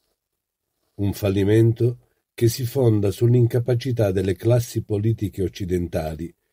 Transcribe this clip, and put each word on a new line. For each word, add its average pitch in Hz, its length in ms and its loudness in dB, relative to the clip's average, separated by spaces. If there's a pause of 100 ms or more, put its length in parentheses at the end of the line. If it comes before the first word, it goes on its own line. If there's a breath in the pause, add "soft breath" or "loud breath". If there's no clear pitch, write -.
(960)
Un 101 180 -2
fallimento 110 880 2 (340)
che 117 140 2
si 123 180 -2
fonda 110 460 2
sull'incapacità 120 1000 2
delle 95 240 -2
classi 117 480 -2
politiche 104 600 -4
occidentali 85 920 -6 (200)